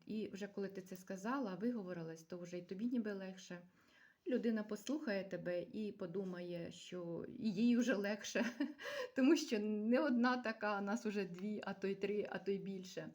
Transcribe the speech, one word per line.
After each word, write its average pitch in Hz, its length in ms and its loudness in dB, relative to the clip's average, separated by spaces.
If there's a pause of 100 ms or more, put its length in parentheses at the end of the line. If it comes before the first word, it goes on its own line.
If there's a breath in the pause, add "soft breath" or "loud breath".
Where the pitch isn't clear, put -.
І 208 280 -4
вже 196 140 -6
коли 202 200 -4
ти 190 140 -10
це 185 140 -12
сказала, 196 600 -4
виговорилась, 175 680 -4
то 180 140 -8
вже 175 200 -6
і 180 40 -6
тобі 190 240 -4
ніби 233 280 0
легше. 185 480 -8 (680 loud breath)
Людина 220 360 2
послухає 214 600 -2
тебе 180 380 -2
і 208 300 -4
подумає, 180 800 -4
що 175 540 -6 (140)
і 220 120 0
їй 226 260 6
вже 240 180 6
легше, 208 500 0 (140)
<laughs> 523 560 -4
тому 277 200 10
що 226 240 2
не 214 400 4
одна 247 380 6
така, 214 440 0
нас 202 240 0
уже 202 200 0
дві, 185 380 -6
а 196 100 -4
то 196 140 -2
й 196 80 0
три, 202 360 0
а 190 80 -4
то 196 120 -2
й 196 60 2
більше. 185 580 -6